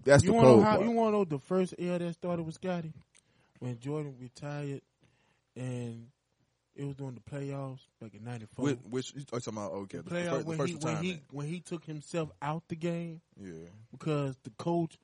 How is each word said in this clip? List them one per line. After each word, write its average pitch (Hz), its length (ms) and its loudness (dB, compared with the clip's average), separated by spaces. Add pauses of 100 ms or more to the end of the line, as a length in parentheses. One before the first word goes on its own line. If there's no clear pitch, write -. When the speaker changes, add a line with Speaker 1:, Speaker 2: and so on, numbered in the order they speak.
Speaker 1:
that's 139 200 8
Speaker 2:
You 175 60 2
Speaker 1:
the 214 60 6
Speaker 2:
wanna 226 140 10
know 127 40 12
Speaker 1:
cold 110 120 12
Speaker 2:
how, - 100 6
Speaker 1:
part. - 120 4
Speaker 2:
you 233 40 2
wanna 226 260 2
know 202 80 4
the 151 140 -4
first 185 400 0
L 175 180 -2
that 175 160 -4
started 175 320 -4
with 160 80 -8
Scottie? 175 400 -6 (680)
When 123 200 -8
Jordan 143 400 -6
retired 143 640 -10 (760)
and 120 520 -8 (680)
it 139 100 -10
was 139 100 -8
during 131 200 -10
the 110 60 -18
playoffs 139 600 -10 (200)
back 113 140 -16
in 104 80 -18
ninety-four. 120 420 -8
Speaker 1:
Which, 135 140 0 (100)
which, 127 260 -6
you 139 80 -10
talking 120 300 -6
about? 104 200 -6
Okay, 98 240 -8
Speaker 2:
The 170 60 -10
Speaker 1:
the 175 60 -14
Speaker 2:
playoff 175 220 -4
Speaker 1:
fir-, 160 80 0
the 151 60 -6
Speaker 2:
when 160 120 -4
Speaker 1:
first 175 160 0
Speaker 2:
he, - 60 -8
when 160 180 -4
he, 151 40 -4 (100)
Speaker 1:
retirement. 165 200 -10
Speaker 2:
when 143 160 -8
he 175 120 -8
took 165 260 -10
himself 156 440 -6 (120)
out 156 260 -4
the 170 80 -8
game 170 460 -6 (180)
Speaker 1:
Yeah. 98 120 -12 (400)
Speaker 2:
because 143 520 -2
the 131 140 -14
coach 170 460 -2